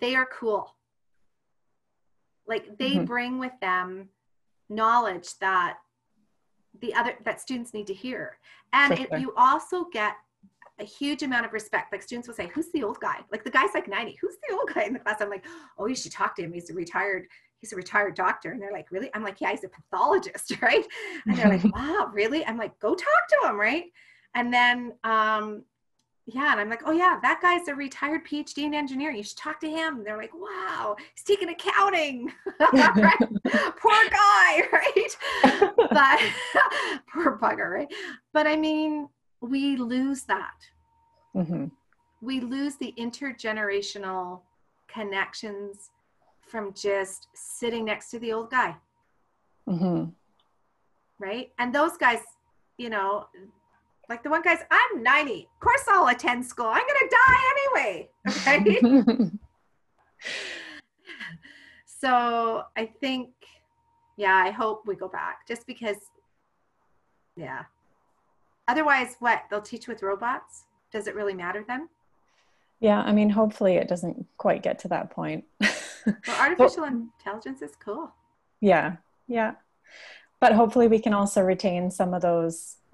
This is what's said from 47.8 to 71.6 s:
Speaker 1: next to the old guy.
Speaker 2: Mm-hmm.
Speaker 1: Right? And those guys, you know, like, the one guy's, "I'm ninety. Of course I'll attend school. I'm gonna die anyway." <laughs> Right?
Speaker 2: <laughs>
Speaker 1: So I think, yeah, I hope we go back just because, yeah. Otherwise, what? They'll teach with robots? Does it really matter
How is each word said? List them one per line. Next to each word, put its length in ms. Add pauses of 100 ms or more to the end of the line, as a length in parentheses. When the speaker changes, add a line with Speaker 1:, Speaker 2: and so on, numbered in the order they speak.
Speaker 1:
next 240
to 80
the 140
old 180
guy. 260 (920)
Speaker 2:
Mm-hmm. 420 (1080)
Speaker 1:
Right? 400
And 160
those 220
guys, 220 (580)
you 140
know, 360 (840)
like, 140
the 60
one 120
guy's, 160 (120)
"I'm 320
ninety. 520
Of 60
course 280
I'll 200
attend 360
school. 220
I'm 200
gonna 240
die 320 (120)
anyway." 560 (160)
<laughs> 200
Right? 880
Speaker 2:
<laughs> 60 (2500)
Speaker 1:
So 760 (140)
I 100
think, 420 (880)
yeah, 180
I 160
hope 360
we 100
go 120
back 380
just 200
because, 300 (1400)
yeah. 280 (1040)
Otherwise, 500
what? 320
They'll 100
teach 260
with 160
robots? 640 (280)
Does 140
it 80
really 200
matter 340